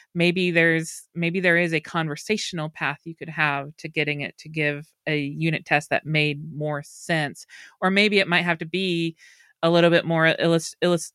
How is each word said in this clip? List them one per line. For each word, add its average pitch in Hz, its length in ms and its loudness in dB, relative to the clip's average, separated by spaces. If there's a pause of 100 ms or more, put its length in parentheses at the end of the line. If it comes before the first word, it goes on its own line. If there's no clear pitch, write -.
(140)
maybe 175 380 2
there's, 165 640 2
maybe 170 240 -2
there 175 180 2
is 170 160 0
a 156 60 0
conversational 160 880 -4
path 147 340 -6
you 165 120 -14
could - 140 -14
have 147 480 -2
to 156 120 -12
getting 147 320 -4
it 110 160 -10
to - 120 -20
give 151 380 -4 (200)
a 156 100 -2
unit 151 480 -4
test 147 240 0
that - 160 -2
made 151 480 -2
more 147 300 -6
sense. - 640 -6 (340)
Or 185 80 2
maybe 202 300 4
it 185 80 0
might 170 160 2
have 170 160 0
to 170 60 -6
be 170 500 -2 (480)
a 165 80 4
little 170 180 6
bit 170 160 4
more 160 340 2
illus-, 165 420 0
illus-, 175 340 0